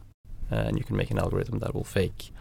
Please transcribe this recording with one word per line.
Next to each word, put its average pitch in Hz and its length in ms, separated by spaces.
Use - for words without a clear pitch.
uh, - 40
and 107 220
you - 60
can 104 140
make 92 140
an 107 80
algorithm 95 400
that - 140
will - 120
fake. - 560